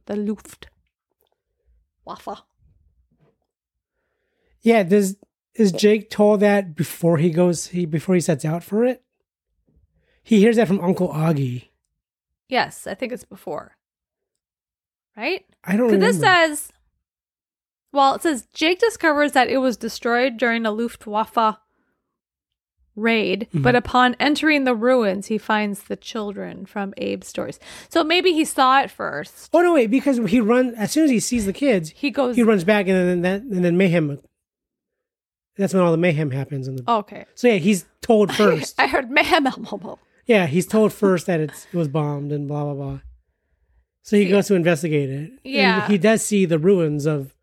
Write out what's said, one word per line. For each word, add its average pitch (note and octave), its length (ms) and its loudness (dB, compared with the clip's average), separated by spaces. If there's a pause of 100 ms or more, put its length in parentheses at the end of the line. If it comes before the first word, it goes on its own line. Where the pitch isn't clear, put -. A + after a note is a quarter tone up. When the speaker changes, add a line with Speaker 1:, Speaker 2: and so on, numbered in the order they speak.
Speaker 1:
The G#3 80 -8 (1900)
Luftwaffe. - 360 -16 (2250)
Speaker 2:
Yeah, A3+ 220 4
does, G3 340 2 (380)
is G3+ 180 4
Jake G#3 380 2
told G#3 300 2
that G3+ 340 0
before E3+ 440 -2
he E3+ 120 2
goes, F3 380 0
he, F3+ 180 -4
before D#3+ 280 -2
he F3+ 60 2
sets D#3 240 -2
out E3 200 -4
for A3 200 -2
it? B3 180 -2 (1200)
He G#3+ 180 4
hears A3 160 4
that A3 120 2
from F#3+ 120 0
Uncle F3+ 280 -2
Augie. C#3 600 -4 (800)
Speaker 1:
Yes, - 380 -4
I G3+ 80 -8
think A#3+ 180 -10
it's G#3+ 120 -14
before. - 520 -14 (1400)
Right? C4+ 280 -8 (200)
Speaker 2:
I F#3 120 0
don't A#3 140 2
Speaker 1:
'Cause G3+ 100 4
this G#3 160 4
Speaker 2:
remember. E4+ 380 4
Speaker 1:
says, - 180 -14 (1200)
well, C4+ 220 4
it - 80 -10
says, D4 320 -2
"Jake E4+ 240 0
discovers D4+ 540 0
that B3+ 160 2
it C4 100 0
was A#3+ 180 0
destroyed A#3+ 600 -4
during A#3 300 -2
a G#3+ 40 -2
Luftwaffe A3 840 -4 (1400)
raid, G#3+ 560 -2
Speaker 2:
Mm-hmm. D3 120 -2
Speaker 1:
but A#3+ 140 4
upon B3 440 2
entering D4 440 0
the B3+ 100 0
ruins, G#3+ 520 0
he G#3+ 120 -4
finds G#3+ 460 -4
the G3+ 120 -10
children G3 720 -12
from G3 320 -10
Abe's G3 280 -8
stories." - 320 -10 (300)
So E4 160 -2
maybe F4 280 0
he D#4 120 0
saw C4+ 360 2
it C4 100 -4
first. - 640 -12
Speaker 2:
Oh, E4 100 4
no, F4 120 4
wait, A3+ 160 2
because C4 280 0 (120)
he B3 100 4
run, A#3+ 360 2
as G#3 160 -4
soon D#4 120 2
as C#4+ 60 4
he A3 100 2
sees A3+ 260 -2
the G3 60 -4
kids, G3 380 0
Speaker 1:
He C#4+ 200 -6
goes B3 260 -2
Speaker 2:
he A#3+ 60 4
runs G#3 220 2
back, G#3 220 2
and F#3+ 100 2 (120)
then F3+ 140 0
that, G3 200 -2
and F#3+ 220 -2
then F3 120 2
mayhem, E3 440 0 (1400)
that's F#3+ 180 -2
when F#3 80 2
all E3+ 80 2
the D#3+ 80 2
mayhem D#3+ 320 0
happens C3+ 380 -8
in C3+ 80 -10
the B2 120 -10
Speaker 1:
Okay. A3 360 -4 (100)
Speaker 2:
So B3 140 0
yeah, A3 80 2
he's F3+ 300 0 (160)
told G#3 320 2
Speaker 1:
<laughs> - 20 -6
Speaker 2:
first. G#3 420 0
Speaker 1:
I C4 80 4
heard C4 240 -4
mayhem. D4+ 420 2
<laughs> - 60 -14 (680)
Speaker 2:
Yeah, G#3 200 4
he's E3+ 200 0
told G#3+ 260 2
first F#3 320 0
that E3+ 160 0
it's, - 320 -8
it - 60 -12
was D#3 100 -2
bombed D3 440 -4
and D3 140 -6
blah, D3 180 -6
blah, D3 100 -6
blah. C#3 260 -10 (1000)
So - 160 -4
he G3+ 60 6
Speaker 1:
Yeah. F#3 80 2
Speaker 2:
goes G3+ 160 2
to G3+ 80 4
investigate D#3 520 0
it. D3 220 -8
And C4 120 -20
Speaker 1:
Yeah. A#3+ 460 0
Speaker 2:
he G#3 80 2
does G#3+ 260 2
see G3 220 0
the D#3+ 140 0
ruins D#3 480 0
of C#3+ 360 -4